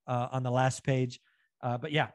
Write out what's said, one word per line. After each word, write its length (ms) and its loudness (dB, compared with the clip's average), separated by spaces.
uh, 240 -2
on 100 -2
the 100 -2
last 320 2
page. 380 0
Uh, 160 -2
but 140 -8
yeah, 240 2